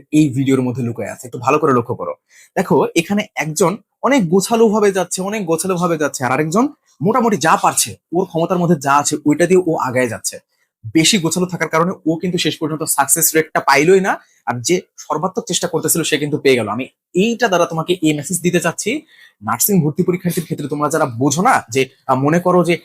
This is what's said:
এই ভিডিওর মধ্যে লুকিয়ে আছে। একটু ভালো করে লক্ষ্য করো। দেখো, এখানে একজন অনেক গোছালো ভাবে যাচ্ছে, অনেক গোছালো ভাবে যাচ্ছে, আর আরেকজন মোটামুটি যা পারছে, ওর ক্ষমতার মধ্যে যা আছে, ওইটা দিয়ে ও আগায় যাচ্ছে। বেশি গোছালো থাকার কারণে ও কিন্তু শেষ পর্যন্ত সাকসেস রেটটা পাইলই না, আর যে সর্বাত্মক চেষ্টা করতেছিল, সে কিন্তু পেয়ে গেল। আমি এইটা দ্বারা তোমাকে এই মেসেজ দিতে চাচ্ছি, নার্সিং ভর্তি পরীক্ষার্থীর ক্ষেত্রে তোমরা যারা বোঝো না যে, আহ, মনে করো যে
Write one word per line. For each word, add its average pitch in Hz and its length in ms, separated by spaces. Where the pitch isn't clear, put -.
এই 151 180
ভিডিওর 131 320
মধ্যে 123 220
লুকিয়ে 113 260
আছে। - 180
একটু 135 120
ভালো 135 200
করে 147 140
লক্ষ্য 120 220
করো। 90 180
দেখো, 175 400
এখানে 196 260
একজন 160 420
অনেক 226 280
গোছালো 220 400
ভাবে 208 220
যাচ্ছে, 185 300
অনেক 202 240
গোছালো 165 300
ভাবে 170 220
যাচ্ছে, 143 260
আর 127 80
আরেকজন 156 360
মোটামুটি 226 360
যা 160 240
পারছে, 151 340
ওর 180 140
ক্ষমতার 170 320
মধ্যে 175 180
যা 139 180
আছে, 147 320
ওইটা 151 200
দিয়ে 180 220
ও 233 80
আগায় 127 320
যাচ্ছে। 98 320
বেশি 160 240
গোছালো 180 280
থাকার 170 240
কারণে 170 220
ও 160 100
কিন্তু 175 220
শেষ 160 200
পর্যন্ত 156 260
সাকসেস 147 520
রেটটা 160 240
পাইলই 156 420
না, 226 180
আর 123 160
যে 170 200
সর্বাত্মক 156 500
চেষ্টা 175 200
করতেছিল, 160 360
সে 151 140
কিন্তু 143 200
পেয়ে 135 180
গেল। 110 140
আমি 120 160
এইটা 226 340
দ্বারা 175 180
তোমাকে 165 280
এই 156 200
মেসেজ 147 280
দিতে 175 180
চাচ্ছি, 196 420
নার্সিং 175 400
ভর্তি 151 220
পরীক্ষার্থীর 175 400
ক্ষেত্রে 147 240
তোমরা 147 220
যারা 156 160
বোঝো 135 360
না 208 280
যে, 127 200
আহ, 131 80
মনে 147 240
করো 180 240
যে 165 220